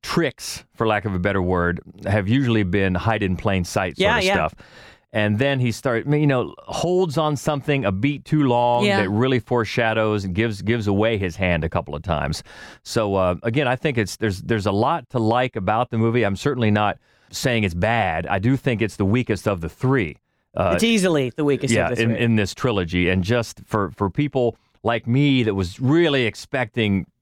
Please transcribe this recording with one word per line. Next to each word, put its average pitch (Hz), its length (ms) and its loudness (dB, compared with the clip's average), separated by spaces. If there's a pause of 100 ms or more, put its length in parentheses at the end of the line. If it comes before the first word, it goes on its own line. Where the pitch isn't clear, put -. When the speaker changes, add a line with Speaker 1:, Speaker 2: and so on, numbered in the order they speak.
Speaker 1:
tricks, - 600 -4 (100)
for 117 120 0
lack 104 180 0
of 101 100 -2
a 90 40 0
better 98 240 0
word, 87 380 0 (260)
have 98 220 0
usually 117 340 2
been 95 320 0
hide 104 280 0
in 92 140 0
plain 95 280 -2
sight 90 320 -4
sort - 60 0
Speaker 2:
Yeah, 226 160 2
Speaker 1:
of 190 60 0
Speaker 2:
yeah. 185 100 2
Speaker 1:
stuff. 78 200 -2 (560)
And 104 280 0
then 139 200 2
he 123 140 0
start, 117 340 -2
you 147 200 2
know, 123 320 0
holds 175 580 -2
on 151 200 0
something 143 500 -2
a 101 60 2
beat 135 340 -2
too 151 180 2
long 120 400 2
Speaker 2:
Yeah. 98 160 2
Speaker 1:
that 95 80 0
really 120 320 0
foreshadows 110 840 0
and 92 100 -6
gives, 110 260 -2
gives 113 260 -2
away 107 300 2
his 95 200 -4
hand 90 280 0
a 82 60 -2
couple 76 240 -4
of 76 80 -10
times. 76 400 -4 (400)
So, 104 320 -2
uh, 90 280 2
again, 127 240 0
I 123 80 2
think 135 220 -2
it's, 104 200 -2
there's, 98 260 -2
there's 107 240 -2
a 98 60 0
lot 123 380 0
to 131 80 -4
like 117 380 2
about 107 340 0
the 117 60 -4
movie. 113 280 2
I'm 98 120 0
certainly 123 340 0
not 104 280 2 (320)
saying 117 340 0
it's 85 100 0
bad. 90 520 0
I 98 120 0
do 117 180 2
think 117 260 -2
it's 104 140 -4
the 98 100 0
weakest 110 420 0
of 90 140 -2
the 82 80 -6
three. 127 480 -2 (360)
Uh, 95 200 2
Speaker 2:
It's 180 100 2
easily 180 520 2
the 156 80 -2
weakest 135 280 0
Speaker 1:
yeah, 90 160 2
Speaker 2:
of 117 80 -2
the 113 60 0
Speaker 1:
in, 113 80 2
Speaker 2:
three. 117 80 -2
Speaker 1:
in 117 180 2
this 101 180 0
trilogy. 90 540 0
And 92 160 2
just 117 400 -2
for, 98 280 -2
for 101 180 -2
people 135 460 0 (280)
like 117 220 -2
me 135 360 4
that 107 120 0
was 95 260 -4
really 143 460 2
expecting 107 800 -2 (160)